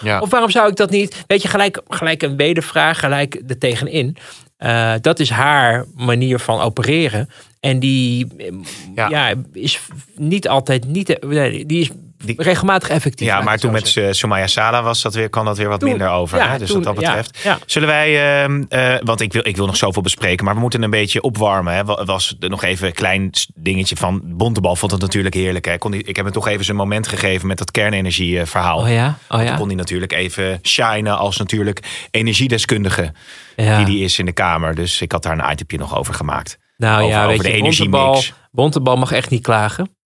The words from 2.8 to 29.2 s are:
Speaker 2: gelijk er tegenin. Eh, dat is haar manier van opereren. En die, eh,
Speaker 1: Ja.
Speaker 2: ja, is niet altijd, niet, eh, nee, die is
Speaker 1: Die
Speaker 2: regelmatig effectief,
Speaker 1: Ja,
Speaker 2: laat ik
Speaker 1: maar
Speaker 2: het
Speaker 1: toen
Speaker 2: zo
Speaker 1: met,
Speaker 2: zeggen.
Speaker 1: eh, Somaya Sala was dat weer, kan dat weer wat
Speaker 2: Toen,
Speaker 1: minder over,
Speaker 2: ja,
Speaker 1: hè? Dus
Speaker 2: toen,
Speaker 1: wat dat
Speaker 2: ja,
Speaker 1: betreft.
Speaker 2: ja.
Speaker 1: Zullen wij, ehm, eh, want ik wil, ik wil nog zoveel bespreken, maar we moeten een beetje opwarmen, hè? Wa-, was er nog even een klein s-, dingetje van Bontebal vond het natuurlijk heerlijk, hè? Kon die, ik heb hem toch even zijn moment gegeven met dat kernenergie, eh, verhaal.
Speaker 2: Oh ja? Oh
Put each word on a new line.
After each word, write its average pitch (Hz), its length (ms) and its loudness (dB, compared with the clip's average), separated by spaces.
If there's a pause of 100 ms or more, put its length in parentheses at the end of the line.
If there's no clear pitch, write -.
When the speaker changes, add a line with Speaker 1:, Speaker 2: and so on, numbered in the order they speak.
Speaker 2:
gelijk 143 480 -2
er 127 100 -6
tegenin. 131 580 -2 (400)
Eh, 117 440 0
dat 160 200 2
is 127 100 2
haar 123 540 4 (120)
manier 123 420 2
van 113 220 -2
opereren. 127 680 0 (320)
En 135 180 0
die, 127 480 2 (120)
eh, 98 80 -12 (480)
Speaker 1:
Ja. 110 140 -2
Speaker 2:
ja, 131 260 0 (180)
is 110 280 -4 (360)
niet 170 320 -2
altijd, 131 380 0
niet, 170 320 -2
eh, 139 100 -10
nee, 143 380 0
die 165 140 0
is 147 100 0 (340)
Speaker 1:
Die 117 180 -4
Speaker 2:
regelmatig 185 460 2
effectief, 143 380 0
Speaker 1:
Ja, 107 60 2
Speaker 2:
laat 98 60 2
ik 101 60 0
Speaker 1:
maar 107 100 2
Speaker 2:
het 110 80 -2
Speaker 1:
toen 120 100 2
Speaker 2:
zo 110 40 2
Speaker 1:
met, 107 120 0
Speaker 2:
zeggen. 98 240 2
Speaker 1:
eh, - 60 0
Somaya 98 280 0
Sala 117 360 2
was 113 200 0
dat 104 120 -4
weer, 110 140 -2
kan 110 160 -2
dat 104 120 -2
weer 104 120 -2
wat 104 120 0
Speaker 2:
Toen, 139 80 0
Speaker 1:
minder 98 200 0
over, 90 300 0
Speaker 2:
ja, - 120 2
Speaker 1:
hè? 135 80 -2
Dus 104 120 -6
Speaker 2:
toen, 101 120 2
Speaker 1:
wat 101 120 -2
dat 123 100 -2
Speaker 2:
ja, 165 40 2
Speaker 1:
betreft. - 340 -4
Speaker 2:
ja. 202 240 0
Speaker 1:
Zullen 151 220 0
wij, 147 540 2
ehm, 139 260 0
eh, 127 340 2
want 113 180 0
ik 107 120 -2
wil, 117 140 0
ik 98 100 -2
wil 101 100 0
nog 95 100 -2
zoveel 98 260 0
bespreken, 92 420 0
maar 98 100 0
we 113 60 0
moeten 117 220 0
een 107 80 0
beetje 104 320 0
opwarmen, 98 520 0
hè? 101 100 0
Wa-, 104 200 -2
was 95 360 -2
er 90 100 -6
nog 98 120 -6
even 92 240 -2
een 85 80 -2
klein 95 360 0
s-, - 240 -4
dingetje 92 420 -2
van 92 280 -2
Bontebal 90 520 0
vond 101 160 -2
het 95 80 0
natuurlijk 95 340 -2
heerlijk, 92 300 -2
hè? 87 140 -2
Kon 107 120 -4
die, 101 120 -6
ik 98 140 -10
heb 98 80 -4
hem 98 100 -4
toch 110 140 -2
even 104 160 -2
zijn 104 120 -2
moment 101 320 -2
gegeven 95 380 -2
met 95 120 -2
dat - 120 -6
kernenergie, 92 680 0
eh, 82 60 -2
verhaal. 87 340 0
Speaker 2:
Oh 117 100 2
ja? 117 160 2
Oh 147 80 0 (140)